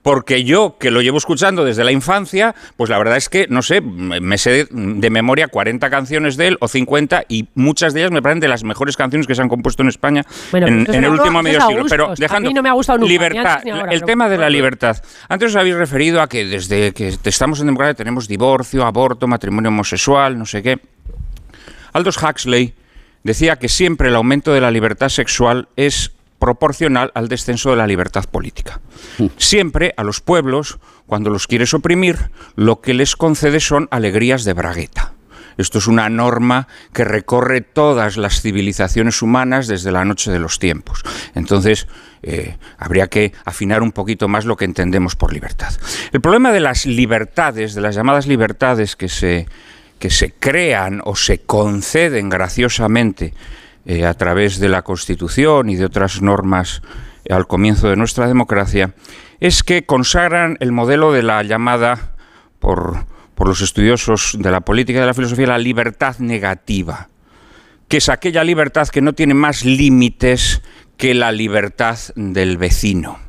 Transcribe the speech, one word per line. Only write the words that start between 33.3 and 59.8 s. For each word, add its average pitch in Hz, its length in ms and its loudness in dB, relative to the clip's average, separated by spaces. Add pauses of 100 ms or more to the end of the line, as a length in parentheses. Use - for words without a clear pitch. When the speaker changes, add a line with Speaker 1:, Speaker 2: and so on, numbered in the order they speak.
Speaker 1:
son 147 320 0
alegrías 117 520 0
de 98 100 0
bragueta. 85 580 -4 (460)
Esto 95 200 -2
es 101 80 0
una 113 220 4
norma 120 580 0 (280)
que 120 100 2
recorre 123 560 0
todas 120 560 2
las 101 240 0
civilizaciones 101 840 0
humanas 127 460 2
desde 95 240 -4
la 90 120 0
noche 101 280 -2
de 90 80 0
los 80 180 -4
tiempos. - 440 -4 (340)
Entonces, 98 500 0 (360)
eh, - 340 -8 (220)
habría 90 300 0
que 104 240 0 (120)
afinar 101 380 -2
un 113 100 -2
poquito 104 360 -4
más 107 180 -2
lo 113 100 -2
que - 80 -4
entendemos 90 500 0
por - 180 0
libertad. - 400 -6 (380)
El 131 120 -2
problema 240 300 4
de 202 80 2
las 135 260 -2
libertades, 113 880 0
de 104 80 -4
las 104 120 -2
llamadas 135 320 0
libertades 117 720 0
que 95 140 -8
se, 87 360 -2 (520)
que 95 100 -6
se - 240 0
crean 123 720 0
o 101 120 -4
se - 260 0
conceden 104 880 0
graciosamente, 107 1040 0 (500)
eh, 85 220 0
a 82 80 2
través 95 440 0
de 98 120 2
la 92 120 2
Constitución 110 840 0
y 101 60 -2
de 92 100 0
otras 98 380 -2
normas 95 580 0 (480)
al 92 180 0
comienzo 104 440 2
de 95 60 2
nuestra 113 300 0
democracia, 101 680 0 (440)
es 175 260 2
que 175 200 0